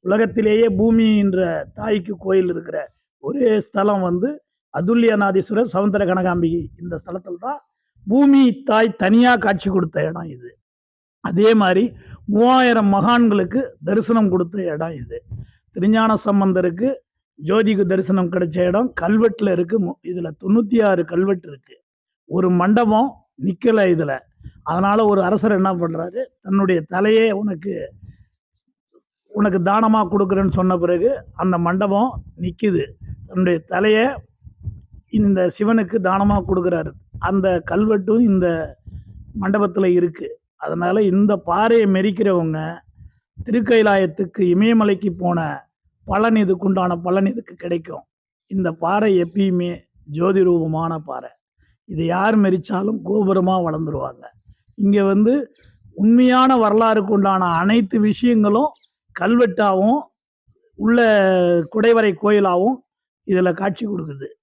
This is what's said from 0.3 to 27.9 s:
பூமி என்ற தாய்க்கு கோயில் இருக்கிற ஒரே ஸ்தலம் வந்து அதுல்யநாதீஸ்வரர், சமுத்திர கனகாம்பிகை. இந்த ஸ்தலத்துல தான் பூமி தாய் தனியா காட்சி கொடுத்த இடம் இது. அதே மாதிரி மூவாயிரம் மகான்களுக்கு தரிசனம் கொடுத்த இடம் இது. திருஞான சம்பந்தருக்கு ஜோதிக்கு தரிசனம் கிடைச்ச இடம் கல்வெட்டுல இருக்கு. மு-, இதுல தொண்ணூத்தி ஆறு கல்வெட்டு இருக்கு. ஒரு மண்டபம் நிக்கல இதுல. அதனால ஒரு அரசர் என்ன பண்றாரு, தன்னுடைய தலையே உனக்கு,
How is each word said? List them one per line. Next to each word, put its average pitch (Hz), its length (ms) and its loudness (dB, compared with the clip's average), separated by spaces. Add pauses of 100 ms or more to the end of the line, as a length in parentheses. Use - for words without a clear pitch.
பூமி 220 500 2
என்ற 190 220 2 (340)
தாய்க்கு 208 420 -4
கோயில் 190 380 0
இருக்கிற 170 240 -8 (460)
ஒரே 220 360 0
ஸ்தலம் 202 400 -2
வந்து 180 280 -2 (460)
அதுல்யநாதீஸ்வரர், 208 1000 0
சமுத்திர 202 300 0
கனகாம்பிகை. 175 580 -2 (200)
இந்த 170 160 -10
ஸ்தலத்துல 175 400 -12
தான் 254 200 -10 (480)
பூமி 277 360 6 (200)
தாய் 220 340 2
தனியா 233 400 4
காட்சி 202 340 -2
கொடுத்த 170 380 -2
இடம் 170 200 -10
இது. - 220 -18 (760)
அதே 214 300 4
மாதிரி 196 300 4 (420)
மூவாயிரம் 233 680 4
மகான்களுக்கு 208 680 2 (240)
தரிசனம் 214 480 2
கொடுத்த 180 240 -2 (180)
இடம் 160 280 -6
இது. - 160 -14 (580)
திருஞான 220 400 2
சம்பந்தருக்கு 196 720 0 (500)
ஜோதிக்கு 202 480 0
தரிசனம் 185 460 0
கிடைச்ச 180 260 -2 (100)
இடம் 214 200 0 (120)
கல்வெட்டுல 214 520 0
இருக்கு. 175 280 -2
மு-, 175 240 -6
இதுல 175 240 -8 (140)
தொண்ணூத்தி 214 400 0
ஆறு 190 220 2
கல்வெட்டு 180 440 -2
இருக்கு. - 280 -20 (540)
ஒரு 185 200 0
மண்டபம் 214 600 2 (320)
நிக்கல 208 420 0 (100)
இதுல. 151 180 -4 (500)
அதனால 196 440 0
ஒரு 202 160 2
அரசர் 208 360 0
என்ன 190 160 0
பண்றாரு, 170 460 -6 (200)
தன்னுடைய 190 380 0 (120)
தலையே 214 400 2
உனக்கு, 196 440 -6 (1600)